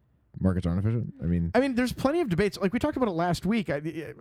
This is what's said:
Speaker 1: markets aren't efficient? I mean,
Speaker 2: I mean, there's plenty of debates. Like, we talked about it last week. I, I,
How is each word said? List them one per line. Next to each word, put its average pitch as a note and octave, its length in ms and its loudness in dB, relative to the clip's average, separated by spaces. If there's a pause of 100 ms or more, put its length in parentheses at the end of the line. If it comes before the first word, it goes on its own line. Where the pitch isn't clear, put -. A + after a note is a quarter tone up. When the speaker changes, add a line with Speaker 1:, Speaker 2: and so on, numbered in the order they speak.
(400)
Speaker 1:
markets F2+ 260 2
aren't F2 140 0
efficient? A2+ 420 -2
I - 40 -6
mean, E2+ 280 2
Speaker 2:
I - 60 6
mean, C4+ 160 0
there's B3 180 0
plenty D#4+ 280 2
of C4+ 80 0
debates. F#3+ 280 0
Like, F#3 160 0
we A#3+ 60 0
talked D4+ 180 -2
about B3+ 120 2
it F3+ 40 -4
last E3+ 320 0
week. G3+ 240 0
I, D3 60 0
I, D3+ 460 -6